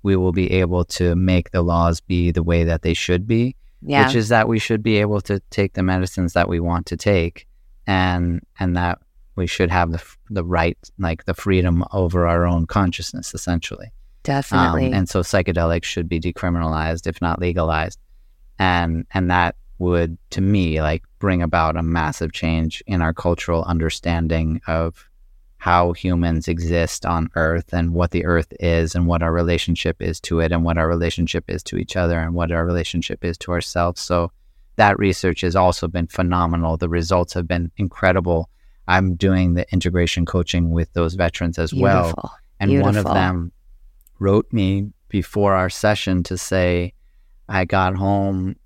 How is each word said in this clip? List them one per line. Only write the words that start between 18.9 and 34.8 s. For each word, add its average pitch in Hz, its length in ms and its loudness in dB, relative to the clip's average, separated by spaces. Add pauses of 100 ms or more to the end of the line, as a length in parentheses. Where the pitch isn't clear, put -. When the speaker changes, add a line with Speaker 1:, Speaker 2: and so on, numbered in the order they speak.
Speaker 1:
and 90 160 0
that 90 260 2 (220)
would, 85 400 0 (120)
to - 100 -6
me, 92 420 2
like, 82 200 -2 (160)
bring 92 240 0
about 80 340 0
a 82 60 0
massive 82 500 -2
change 80 540 -2
in 92 140 -2
our 82 140 0
cultural 85 500 -2
understanding 80 1040 -2
of 82 420 -4 (480)
how 87 360 2
humans 85 540 0
exist 85 600 -2
on 82 280 0
Earth 80 380 0
and 85 220 0
what 85 160 2
the 85 140 -2
Earth 85 360 0
is 82 340 2
and 87 120 2
what 85 160 2
our 82 100 2
relationship 85 680 0
is 85 180 -4
to 82 200 -2
it 82 120 0
and 82 120 0
what 82 120 0
our 82 120 2
relationship 85 600 -2
is 87 140 -6
to - 160 -6
each - 180 -6
other 85 240 2
and 82 140 -4
what 85 180 -2
our 82 140 0
relationship 85 580 -4
is 85 140 -4
to - 140 -8
ourselves. 87 480 -2
So 85 300 -2 (460)
that 101 220 4